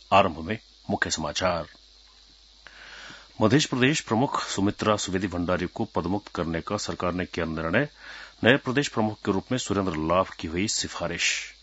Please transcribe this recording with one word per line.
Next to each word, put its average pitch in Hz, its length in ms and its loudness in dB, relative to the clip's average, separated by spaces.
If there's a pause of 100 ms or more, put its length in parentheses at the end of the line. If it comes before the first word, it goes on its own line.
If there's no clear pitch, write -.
(140)
आरंभ 95 260 6
में 95 200 -6 (300)
मुख्य - 220 -2
समाचार। 82 560 -2 (1700)
मध्य 113 280 6
प्रदेश 131 300 2
प्रमुख - 480 0
सुमित्रा 101 480 0
सुवेदी 98 320 -2
भंडारी 87 380 0
को 107 200 -6
पदमुक्त 92 500 -4
करने 82 260 -2
का 104 160 -4
सरकार 87 360 -4
ने 87 120 -2
किया 82 200 -4
निर्णय। 82 440 -2 (540)
नए 123 140 8
प्रदेश 135 300 -2
प्रमुख 107 380 -2
के 104 60 4
रूप 95 200 -2
में 127 80 0
सुरेंद्र 95 360 0
लाभ 82 320 2
की - 200 -10
हुई 87 200 -2
सिफारिश। - 960 -4